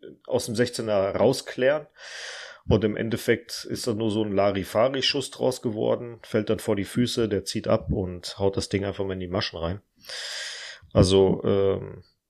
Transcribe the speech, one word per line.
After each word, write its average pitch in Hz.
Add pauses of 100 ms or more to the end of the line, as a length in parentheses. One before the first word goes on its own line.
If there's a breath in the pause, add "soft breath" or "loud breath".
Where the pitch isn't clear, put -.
(280)
aus -
dem 117
Sechzehner 107
rausklären 135 (840 loud breath)
und 107
im 104
Endeffekt -
ist -
da 117
nur 107
so 107
ein 104
Larifari-Schuss 107
draus 123
geworden, 117
fällt 110
dann 107
vor 107
die 98
Füße, 120
der 98
zieht -
ab -
und 90
haut 98
das -
Ding 101
einfach 98
mal 95
in 92
die 90
Maschen 92
rein. 87 (1120 loud breath)
Also, 95
ähm, 98 (260)